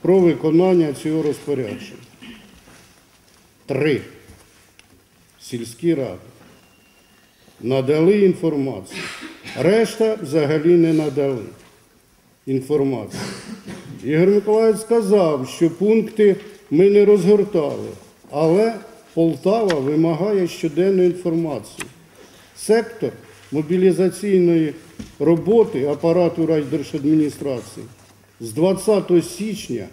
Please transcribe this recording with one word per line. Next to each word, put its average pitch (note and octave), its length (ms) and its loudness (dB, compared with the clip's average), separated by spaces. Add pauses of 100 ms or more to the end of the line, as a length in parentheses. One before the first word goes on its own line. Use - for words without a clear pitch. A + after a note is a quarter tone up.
про F3+ 180 4
виконання E3 720 2 (100)
цього D#3 200 -2
розпорядження. B2+ 800 -6 (1600)
Три C#3+ 360 -2 (1400)
сільські B2 540 -6
ради G#2+ 220 -8 (1400)
надали D3 580 2
інформацію, D3 840 -2 (580)
решта A3 640 2
взагалі D3+ 500 2
не E3 200 4
надали C#3 500 -2 (1040)
інформацію. C3+ 760 -4 (840)
Ігор D#3 240 2
Миколаївич G#3+ 540 2
сказав, F#3+ 760 2
що E3 140 2
пункти G#3 680 2 (360)
ми F3+ 180 4
не G3+ 160 6
розгортали, F3 840 2 (420)
але F3 440 2 (380)
Полтава E3 680 0
вимагає E3 680 0
щоденну F3+ 560 0
інформацію. E3 840 -4 (720)
Сектор A3 520 -2 (420)
мобілізаційної F3 1200 2 (460)
роботи E3 680 2
апарату E3 600 0
райдержадміністрації C#3+ 1400 -2 (540)
з A2+ 120 -12
двадцятого F3+ 680 2
січня E3 720 -8